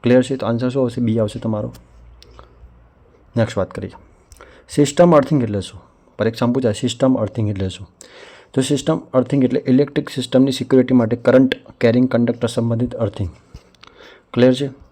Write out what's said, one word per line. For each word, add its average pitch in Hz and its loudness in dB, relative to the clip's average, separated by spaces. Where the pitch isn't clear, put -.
ક્લિયર 123 4
છે? 135 -4
તો 131 -6
આન્સર 120 -2
શું 131 -2
આવશે? 120 -4
બી 117 0
આવશે 110 -4
તમારો. 110 -6
નેક્સ્ટ 113 -2
વાત 92 -4
કરીએ, 95 -12
સિસ્ટમ 160 4
અર્થિંગ 139 2
એટલે 104 -4
શું? - -14
પરીક્ષામાં 120 0
પૂછાય 127 0
સિસ્ટમ 123 0
અર્થિંગ 107 -4
એટલે 95 -4
શું? - -14
તો 135 0
સિસ્ટમ 147 -2
અર્થિંગ 131 2
એટલે 123 0
ઇલેક્ટ્રિક 143 0
સિસ્ટમની 131 0
સિક્યુરિટી 127 2
માટે 120 2
કરંટ 131 4
કેરિંગ 123 2
કંડક્ટર 120 -2
સંબંધિત 117 -4
અર્થિંગ. 101 -6
ક્લિયર 127 4
છે? 135 -6